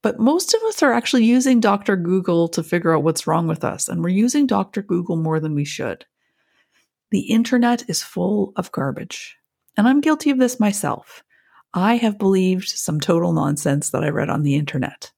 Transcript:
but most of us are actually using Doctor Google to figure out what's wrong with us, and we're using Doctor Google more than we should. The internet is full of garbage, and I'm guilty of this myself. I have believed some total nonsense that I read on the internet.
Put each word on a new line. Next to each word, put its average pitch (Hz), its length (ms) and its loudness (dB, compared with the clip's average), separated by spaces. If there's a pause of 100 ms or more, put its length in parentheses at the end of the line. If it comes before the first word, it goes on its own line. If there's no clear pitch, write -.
but 208 160 -2
most 294 360 0
of 440 80 0
us 440 200 -2
are 262 100 4
actually 233 320 2
using 247 360 4
Doctor 202 360 2
Google 175 520 0
to 170 140 -4
figure 165 340 0
out 147 80 0
what's 160 220 -2
wrong 165 200 0
with 160 160 -2
us, - 260 -4
and 170 140 -4
we're 170 60 -2
using 247 380 2
Doctor 196 360 -2
Google 175 340 -2
more 160 220 0
than 156 160 -4
we 147 120 -2
should. - 400 -8 (1040)
The 196 200 -2
internet 240 580 0
is - 140 -4
full 190 540 -4
of - 160 -6
garbage, - 640 -8 (400)
and 208 100 4
I'm 277 140 4
guilty 311 300 2
of 262 80 2
this 254 200 2
myself. - 640 -2 (520)
I 214 240 2
have 214 200 0
believed 185 500 2
some 151 320 -4
total 170 320 2
nonsense 147 580 0
that - 120 -2
I 151 60 0
read - 220 -2
on 151 120 -2
the 143 140 2
internet. - 600 -6